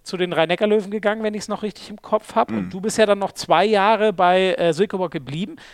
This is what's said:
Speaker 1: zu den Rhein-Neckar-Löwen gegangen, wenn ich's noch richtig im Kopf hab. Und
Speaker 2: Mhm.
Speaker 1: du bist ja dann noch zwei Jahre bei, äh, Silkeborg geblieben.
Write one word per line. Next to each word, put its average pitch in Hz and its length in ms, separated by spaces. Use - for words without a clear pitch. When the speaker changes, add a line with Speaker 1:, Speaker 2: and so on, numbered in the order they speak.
Speaker 1:
zu - 140
den 180 160
Rhein-Neckar-Löwen 190 580
gegangen, 214 320
wenn 214 100
ich's 208 140
noch 202 160
richtig - 260
im 208 120
Kopf - 340
hab. 226 160
Und 208 140
Speaker 2:
Mhm. 180 40
Speaker 1:
du 185 120
bist 202 160
ja 220 80
dann 202 120
noch 196 140
zwei 170 340
Jahre 214 460
bei, 185 440
äh, 170 180
Silkeborg 185 400
geblieben. 160 420